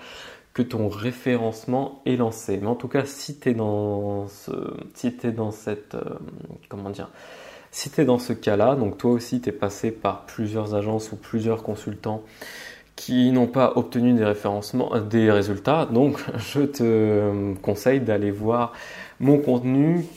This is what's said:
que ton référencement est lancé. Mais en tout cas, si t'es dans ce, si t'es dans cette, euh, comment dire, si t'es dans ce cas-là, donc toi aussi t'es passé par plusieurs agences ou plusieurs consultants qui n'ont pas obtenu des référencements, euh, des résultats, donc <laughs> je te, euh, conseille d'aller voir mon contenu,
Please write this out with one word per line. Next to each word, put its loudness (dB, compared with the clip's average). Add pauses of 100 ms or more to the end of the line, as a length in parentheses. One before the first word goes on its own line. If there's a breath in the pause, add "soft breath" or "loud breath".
(540 loud breath)
que 0
ton -2
référencement -4
est 2
lancé. -2
Mais -4
en 0
tout -6
cas, 0
si -12
t'es 0
dans -2
ce, -16 (440)
si -4
t'es -4
dans -4
cette, -8
euh, -6 (520)
comment -10
dire, -12 (600 loud breath)
si -10
t'es 2
dans 6
ce -6
cas-là, 4
donc 0
toi 2
aussi 0
t'es -2
passé -4
par -4
plusieurs -4
agences -2
ou -8
plusieurs -2
consultants -6 (760 loud breath)
qui 2
n'ont 6
pas 4
obtenu 4
des 4
référencements, 0
euh, 2
des 4
résultats, 2
donc 4 (120)
<laughs> -8
je -2
te, -2
euh, 2
conseille 2
d'aller 0
voir 0 (480 loud breath)
mon 6
contenu, 2 (100)